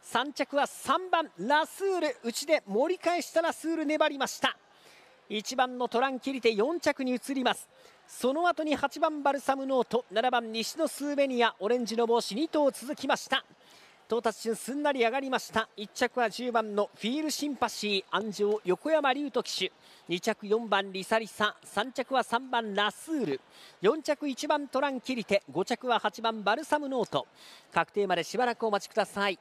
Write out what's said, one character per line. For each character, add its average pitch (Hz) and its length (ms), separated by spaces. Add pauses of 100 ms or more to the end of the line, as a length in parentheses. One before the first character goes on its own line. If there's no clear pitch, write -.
三 262 320
着 277 220
は 277 120
三 349 420
番 330 280
ラ 285 280
ス - 180
ー 381 160
ル、 302 240
内 277 240
で 302 180
盛 262 300
り - 40
返 339 220
し - 120
た 320 80
ラ 330 100
ス - 160
ー 320 80
ル 311 100
粘 302 220
り 294 100
ま 262 100
し - 140
た。 262 160 (720)
一 214 260
番 254 220
の 247 100
ト 226 120
ラ 262 100
ン 262 100
キ 269 120
リ 262 100
テ 226 120
四 262 260
着 277 240
に 254 120
移 254 180
り 262 100
ま 226 100
す。 - 140 (380)
そ - 280
の 330 140
後 339 160
に 302 120
八 277 240
番 311 240
バ 277 80
ル 269 80
サ 269 160
ム 269 100
ノ 262 160
ー - 60
ト、 240 240
七 226 180
番 233 220
西 226 260
の 320 120
ス - 160
ー 285 100
ベ 277 120
ニ 247 140
ア、 226 180
オ 202 100
レ 240 80
ン 247 80
ジ 226 100
の 233 100
帽 233 140
子 196 160
二 302 140
頭 294 200
続 247 280
き 269 100
ま 277 80
し - 140
た。 269 160 (600)
到 233 140
達 226 220
順 220 140
す 247 180
ん 294 80
な 294 80
り 269 80
上 233 100
が 254 120
り 269 80
ま 254 100
し - 140
た。 220 240
一 208 160
着 - 260
は 226 100
十 240 220
番 220 240
の 202 200
フ - 80
ィ 247 180
ー - 20
ル 302 80
シ - 160
ン 285 80
パ 226 140
シ 202 360
ー、 - 100
鞍 208 180
上 208 320
横 185 260
山 294 180
隆 277 180
斗 233 160
騎 - 140 (120)
手、 - 20 (380)
二 175 100
着 214 260
四 220 220
番 196 240
リ 190 140
サ 220 120
リ 226 100
サ、 208 360
三 233 300
着 262 200
は 247 100
三 254 280
番 226 240
ラ 208 160
ス - 220
ー 269 120
ル、 139 160 (380)
四 294 240
着 294 240
一 277 200
番 294 200
ト 262 140
ラ 285 80
ン 262 100
キ 254 160
リ 226 80
テ、 202 260
五 160 140
着 247 240
は 226 120
八 208 220
番 220 220
バ 202 140
ル 311 80
サ 302 120
ム 294 120
ノ 254 160
ー - 40
ト。 135 160 (460)
確 - 220
定 202 120
ま 185 120
で 165 60
し - 140
ば 247 80
ら 233 100
く 226 120
お - 20
待 202 160
ち - 60
く - 20
だ 202 120
さ 202 240
い。 185 120